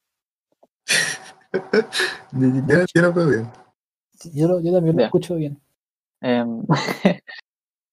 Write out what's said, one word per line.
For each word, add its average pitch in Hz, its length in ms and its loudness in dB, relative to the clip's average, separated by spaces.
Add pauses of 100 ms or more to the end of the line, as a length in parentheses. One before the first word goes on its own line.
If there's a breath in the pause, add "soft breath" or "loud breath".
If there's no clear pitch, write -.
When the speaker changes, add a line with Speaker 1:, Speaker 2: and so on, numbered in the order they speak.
(1500 loud breath)
Speaker 1:
<laughs> 202 340 0 (460 loud breath)
Yo, 131 160 2 (280)
yo, 180 160 4
yo 170 100 4
no 175 120 2
puedo 170 160 2
bien. 113 180 0 (840)
Speaker 2:
Yo 156 140 2
lo, 180 120 2
yo 170 120 0
también 165 240 2
lo - 60 4
Speaker 3:
Ya. - 40 2
Speaker 2:
escucho 175 300 -2
bien. 147 240 -6 (600)
Speaker 3:
Em, 120 480 -2
<laughs> - 540 -2 (720 loud breath)